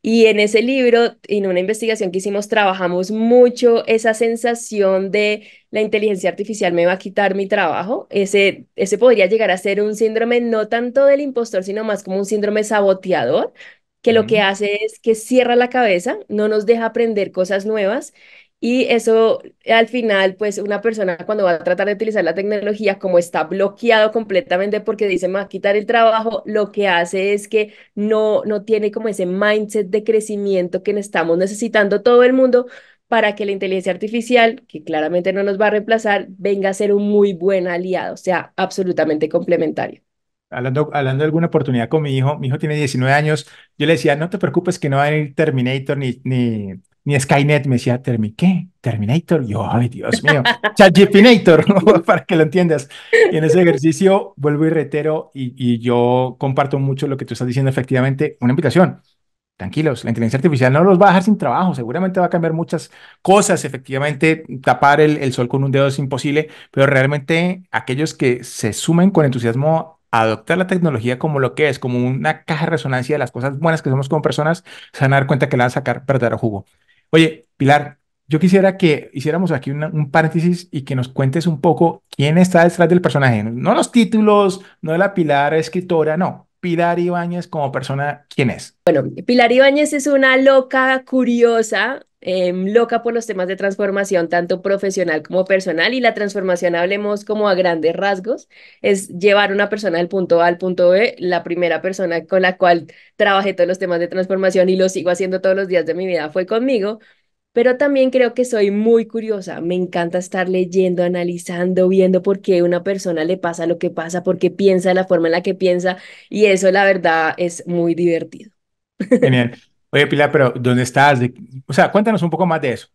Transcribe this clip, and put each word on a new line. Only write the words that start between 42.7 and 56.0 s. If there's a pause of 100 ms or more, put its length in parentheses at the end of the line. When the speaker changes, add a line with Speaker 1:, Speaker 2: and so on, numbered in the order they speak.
Speaker 2:
diecinueve
años, (300)
yo
le
decía,
"No
te
preocupes
que
no
va
a
venir
Terminator
ni,
ni, (320)
ni
Skynet",
me
decía,
"Termi-,
¿qué? (140)
¿Terminator?".
Yo,
"Ay,
Dios
mío, (120)
Speaker 1:
<laughs>
Speaker 2:
Chat
G
P
nator",
<laughs>
para
que
lo
entiendas. (400)
Y
en
ese
ejercicio
vuelvo
y
reitero,
y,
y
yo